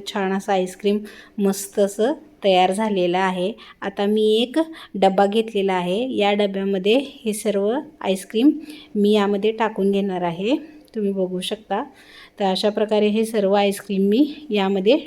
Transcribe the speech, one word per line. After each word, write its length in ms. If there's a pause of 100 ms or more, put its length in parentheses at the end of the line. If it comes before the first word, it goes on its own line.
छान 240
असं 220
आईस्क्रीम 440 (400)
मस्त 420
असं 340 (300)
तयार 280
झालेलं 460
आहे. 360 (280)
आता 240
मी 360
एक 180 (360)
डबा 300
घेतलेला 480
आहे, 420
या 180
डब्यामध्ये 680 (260)
हे 80
सर्व 460 (220)
आईस्क्रीम 480 (460)
मी 160
यामध्ये 400
टाकून 400
घेणार 300
आहे. 340 (400)
तुम्ही 160
बघू 280
शकता. 440 (560)
तर 60
अशा 240
प्रकारे 380
हे 180
सर्व 280
आईस्क्रीम 480
मी 320 (160)
यामध्ये 580